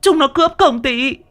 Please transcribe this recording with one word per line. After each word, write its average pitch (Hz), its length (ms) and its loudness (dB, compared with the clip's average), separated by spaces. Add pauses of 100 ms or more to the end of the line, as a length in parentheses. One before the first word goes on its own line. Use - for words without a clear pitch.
chúng 349 180 2
nó 294 80 2
cướp 320 320 0
công 240 240 2
ty 254 340 -4 (140)